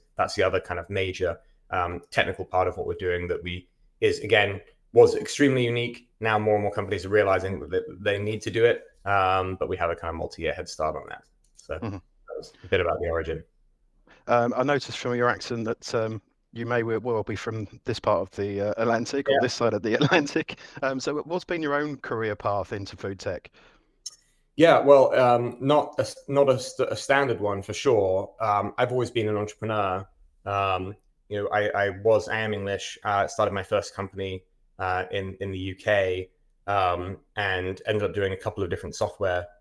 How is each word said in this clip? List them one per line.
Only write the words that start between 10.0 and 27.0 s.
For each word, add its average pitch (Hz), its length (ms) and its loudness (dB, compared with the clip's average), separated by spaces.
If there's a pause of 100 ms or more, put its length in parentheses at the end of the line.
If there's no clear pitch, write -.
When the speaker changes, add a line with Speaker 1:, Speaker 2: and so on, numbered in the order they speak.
Speaker 1:
of 82 60 -6
multi-year 80 380 -4
head 87 160 -10
start 78 260 -4
on 71 140 -10
that. - 140 -16 (340)
So - 180 -10
Speaker 2:
Mm-hmm. 101 220 -8
Speaker 1:
that - 400 -16
was - 160 -16 (100)
a - 40 -18
bit 95 120 2
about 85 220 -2
the 85 80 -4
origin. 80 340 -4 (840)
Speaker 2:
Um, 120 280 2
I 127 80 0
noticed 135 340 0
from 123 180 -4
your 120 140 2
accent 113 360 -4
that, - 280 -6
um, 113 280 -2 (320)
you 117 120 -8
may 120 160 0
we-, 113 160 0
well 110 260 -2
be 110 120 -6
from 110 320 -6 (160)
this 113 160 -4
part 101 220 2
of 98 160 -8
the, 101 320 -2
uh, 107 80 -2
Atlantic 117 500 -2
or - 60 4
Speaker 1:
Yeah. 139 80 4
Speaker 2:
this 123 120 2
side 117 200 0
of 104 100 -2
the 110 100 0
<laughs> 113 80 2
Atlantic. 156 560 2 (240)
Um, 135 200 -2
so 147 220 -4
what's 170 200 -6
been 175 180 -4
your 143 140 0
own 147 220 -2
career 110 400 -4
path 101 340 -2
into 98 240 -8
food 98 240 -8
tech? - 320 -8 (1040)
Speaker 1:
Yeah, 147 240 8
well, 135 340 10
um, 120 460 4
not 143 380 2
a 131 60 2
s-, - 260 -12
not 139 200 6
a 123 80 4
st-, - 320 -4
a 123 60 -4
standard 135 460 2